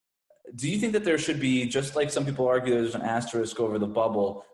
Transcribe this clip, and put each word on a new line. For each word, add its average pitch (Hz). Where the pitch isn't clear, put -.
do 123
you 196
think 220
that 208
there 160
should 151
be, 127
just 139
like 143
some 143
people 131
argue 127
there's 117
an 110
asterisk 117
over 107
the 104
bubble, 104